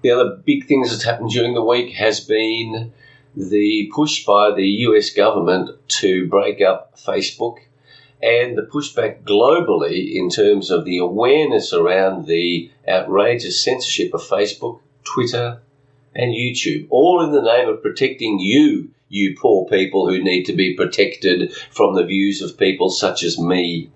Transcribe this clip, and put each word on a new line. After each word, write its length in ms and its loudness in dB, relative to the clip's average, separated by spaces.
The 80 4
other 340 2
big 220 0
things 240 2
that's 120 -6
happened 280 -4
during 220 0
the 100 0
week 320 0
has 240 0
been 760 -4
the 580 0
push 320 -2
by 260 4
the 160 0
U 300 2
S 120 2
government 600 0
to 400 0
break 340 0
up 360 0
Facebook, 640 -4
and 340 2
the 160 -4
pushback 520 -4
globally 920 2
in 140 -2
terms 400 2
of 160 0
the 140 -4
awareness 760 2
around 540 0
the 420 -2
outrageous 760 0
censorship 500 -2
of 80 -6
Facebook, 580 -4
Twitter, 580 -4
and 200 -2
YouTube, 560 -4
all 340 4
in 80 -2
the 100 2
name 280 2
of 120 -4
protecting 560 -4
you, 520 2
you 320 -2
poor 280 2
people 420 0
who 120 0
need 220 0
to 100 -6
be 220 0
protected 800 -2
from 240 2
the 80 2
views 380 -2
of 160 -12
people 320 0
such 340 -2
as 160 -4
me. 560 -2